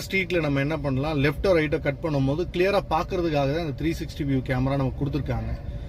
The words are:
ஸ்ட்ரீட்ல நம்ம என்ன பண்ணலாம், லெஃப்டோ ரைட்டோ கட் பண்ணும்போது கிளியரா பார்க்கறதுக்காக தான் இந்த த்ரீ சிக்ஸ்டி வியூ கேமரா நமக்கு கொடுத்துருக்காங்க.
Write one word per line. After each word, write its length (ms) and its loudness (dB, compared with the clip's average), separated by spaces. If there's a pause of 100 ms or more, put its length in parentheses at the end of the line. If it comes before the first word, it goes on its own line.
ஸ்ட்ரீட்ல 400 0
நம்ம 200 2
என்ன 200 -2
பண்ணலாம், 400 0
லெஃப்டோ 320 2
ரைட்டோ 300 2
கட் 160 -2
பண்ணும்போது 400 0 (100)
கிளியரா 280 4 (140)
பார்க்கறதுக்காக 580 0
தான் 140 -2
இந்த 140 -4
த்ரீ 100 0 (100)
சிக்ஸ்டி 280 -6
வியூ 100 2 (100)
கேமரா 320 2
நமக்கு 200 -2
கொடுத்துருக்காங்க. 500 -2 (380)